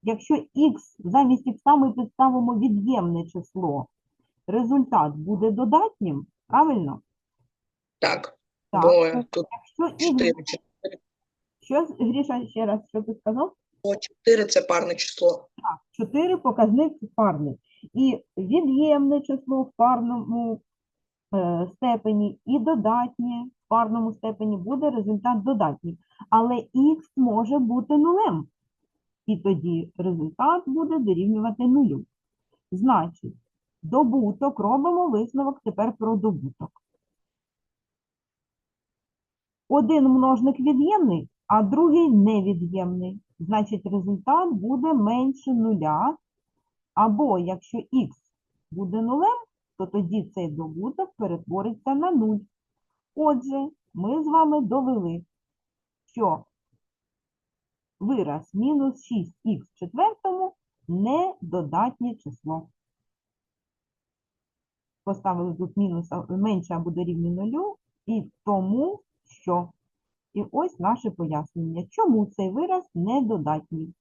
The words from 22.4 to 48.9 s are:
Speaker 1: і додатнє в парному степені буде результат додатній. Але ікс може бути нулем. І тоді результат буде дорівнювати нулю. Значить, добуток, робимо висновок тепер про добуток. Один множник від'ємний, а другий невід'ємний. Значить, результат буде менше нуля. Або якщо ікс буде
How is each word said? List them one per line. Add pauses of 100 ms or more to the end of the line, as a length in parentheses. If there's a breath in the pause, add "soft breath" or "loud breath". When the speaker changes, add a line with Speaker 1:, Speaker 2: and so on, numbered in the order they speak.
Speaker 1:
і
додатнє
в
парному
степені
буде
результат
додатній. (320 loud breath)
Але
ікс
може
бути
нулем. (800)
І
тоді
результат
буде
дорівнювати
нулю. (680)
Значить, (480)
добуток,
робимо
висновок
тепер
про
добуток. (2750)
Один
множник
від'ємний, (180)
а
другий
невід'ємний. (180)
Значить,
результат
буде
менше
нуля. (800)
Або
якщо (120)
ікс (540)
буде